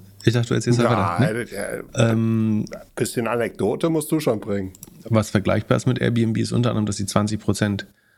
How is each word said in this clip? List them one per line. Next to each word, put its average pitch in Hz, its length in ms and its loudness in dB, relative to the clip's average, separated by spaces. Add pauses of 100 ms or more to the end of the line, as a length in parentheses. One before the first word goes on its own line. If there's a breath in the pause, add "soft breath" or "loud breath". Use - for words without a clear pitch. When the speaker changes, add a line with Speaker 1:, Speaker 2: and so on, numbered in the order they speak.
(240)
Speaker 1:
Ich 113 80 6
dachte, 120 160 0
du 131 60 -2
erzählst 117 260 2
Speaker 2:
Ja, 90 400 2
Speaker 1:
weiter. 123 140 2
Speaker 2:
äh, 120 80 -4
äh, - 400 -8 (140)
Speaker 1:
Ähm, 113 680 2 (320)
Speaker 2:
bisschen 117 300 -2
Anekdote 120 640 0
musst 156 200 -2
du 156 100 2
schon 113 200 0
bringen. 98 320 -4 (320)
Speaker 1:
was 110 260 2
vergleichbar 104 460 2
ist 117 100 -4
mit 123 140 2
Airbnb, 113 380 2
ist 110 140 -2
unter 120 180 2
anderem, 107 160 0
dass 104 100 -4
sie 101 100 -4
zwanzig 104 340 0
Prozent 104 460 -2 (320 soft breath)